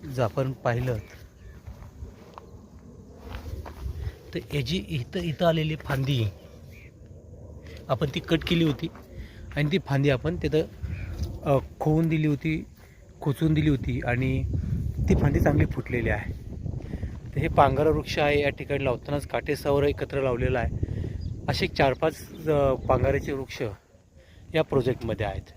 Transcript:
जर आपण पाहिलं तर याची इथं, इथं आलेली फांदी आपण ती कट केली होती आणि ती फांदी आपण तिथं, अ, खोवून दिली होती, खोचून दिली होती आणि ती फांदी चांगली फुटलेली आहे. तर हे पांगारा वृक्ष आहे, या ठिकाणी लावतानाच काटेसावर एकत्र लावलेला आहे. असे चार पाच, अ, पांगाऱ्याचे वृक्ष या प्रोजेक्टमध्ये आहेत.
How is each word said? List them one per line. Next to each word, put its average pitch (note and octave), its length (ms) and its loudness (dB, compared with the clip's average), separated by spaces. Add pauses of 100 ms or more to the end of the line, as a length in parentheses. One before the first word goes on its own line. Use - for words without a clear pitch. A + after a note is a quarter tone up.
जर C3 180 -2
आपण C3 300 0
पाहिलं B2 440 0 (3500)
तर - 40 -2 (160)
याची D3 340 -2
इथं, D#3+ 320 -4
इथं E3+ 260 0
आलेली D#3 300 2
फांदी C3+ 480 0 (1600)
आपण D3 260 0
ती F3 60 -2
कट - 260 0
केली E3 180 4
होती D#3 240 0 (680)
आणि D3 160 2
ती F#3+ 60 2
फांदी C#3 320 2
आपण D#3 260 0
तिथं, D#3 260 2 (840)
अ, C#3+ 140 4 (220)
खोवून D#3+ 280 4
दिली D#3 180 2
होती, D#3 380 0 (560)
खोचून D#3 340 2
दिली D3+ 160 4
होती B2+ 360 0
आणि C3 380 2 (640)
ती - 60 8
फांदी D3 260 4
चांगली D3+ 260 6
फुटलेली A#2 420 -2
आहे. G#2 240 0 (1000)
तर - 40 0
हे D#3 100 0
पांगारा C#3+ 400 6
वृक्ष D3+ 300 0
आहे, D3 220 4
या C#3+ 80 2
ठिकाणी C#3 360 -2
लावतानाच C#3 420 -2
काटेसावर C#3 580 0
एकत्र C#3 380 0
लावलेला B2+ 360 2
आहे. - 300 -2 (600)
असे F#3 180 0
चार C#3 260 4
पाच, D#3 560 -2
अ, C#3 260 4
पांगाऱ्याचे C3+ 580 2
वृक्ष C3+ 300 -6 (920)
या D#3+ 80 4
प्रोजेक्टमध्ये A#2 640 0
आहेत. F#2+ 160 -4 (140)